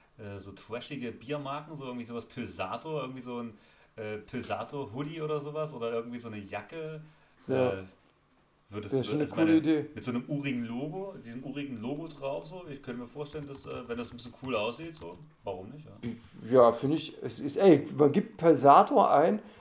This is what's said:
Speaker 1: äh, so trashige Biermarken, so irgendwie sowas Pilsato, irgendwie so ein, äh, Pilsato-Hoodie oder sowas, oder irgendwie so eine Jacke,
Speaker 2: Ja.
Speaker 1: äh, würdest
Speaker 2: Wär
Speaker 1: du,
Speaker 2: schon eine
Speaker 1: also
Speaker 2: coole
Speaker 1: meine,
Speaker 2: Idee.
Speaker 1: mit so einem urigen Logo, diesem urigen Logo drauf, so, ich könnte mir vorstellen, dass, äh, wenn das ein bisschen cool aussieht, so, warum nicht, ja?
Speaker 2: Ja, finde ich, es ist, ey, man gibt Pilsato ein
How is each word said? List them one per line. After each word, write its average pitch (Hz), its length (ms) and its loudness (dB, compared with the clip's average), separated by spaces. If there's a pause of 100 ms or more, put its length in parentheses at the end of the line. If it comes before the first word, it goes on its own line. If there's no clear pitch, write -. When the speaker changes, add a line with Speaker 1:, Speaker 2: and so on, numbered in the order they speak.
(180)
Speaker 1:
äh, 101 220 -12
so 95 100 -16
trashige 120 600 -10
Biermarken, 147 640 -10
so 135 80 -12
irgendwie 123 200 -8
sowas 117 200 -10
Pilsato, 117 760 -8
irgendwie 131 200 -10
so 120 180 -10
ein, 117 180 -10 (380)
äh, 107 240 -8
Pilsato-Hoodie 131 1040 -8
oder 151 180 -4
sowas, 151 360 -6
oder 117 180 -4
irgendwie 120 260 -6
so 117 100 -12
eine 107 100 -10
Jacke, 156 600 -10 (460)
Speaker 2:
Ja. 131 280 2
Speaker 1:
äh, 95 100 -10 (880)
würdest 104 240 -8
Speaker 2:
Wär 135 80 2
Speaker 1:
du, - 40 -2
Speaker 2:
schon 143 80 -2
eine 151 100 0
Speaker 1:
also 147 100 -10
Speaker 2:
coole 165 120 2
Speaker 1:
meine, 160 120 6
Speaker 2:
Idee. 151 360 2
Speaker 1:
mit - 100 -12
so 123 60 -6
einem 120 160 -2
urigen 139 380 -4
Logo, 156 500 -8 (100)
diesem 123 200 -12
urigen 135 360 -8
Logo 147 280 -6
drauf, 139 380 -8
so, 180 220 -14
ich 139 140 -14
könnte 123 200 -10
mir 117 60 -12
vorstellen, 147 380 -12
dass, 139 200 -14
äh, 127 220 -12
wenn 117 100 -6
das 120 140 -8
ein 123 40 -16
bisschen 120 180 -16 (100)
cool 131 120 -4
aussieht, 123 400 -6
so, 87 140 -14 (340)
warum 95 260 -8
nicht, 151 160 -18
ja? - 240 -10 (400)
Speaker 2:
Ja, 120 220 10
finde 139 240 0
ich, - 260 -8
es - 160 -8
ist, - 200 -6
ey, 180 280 8 (100)
man 143 160 8
gibt - 260 0
Pilsato 165 640 10
ein 175 360 6 (200)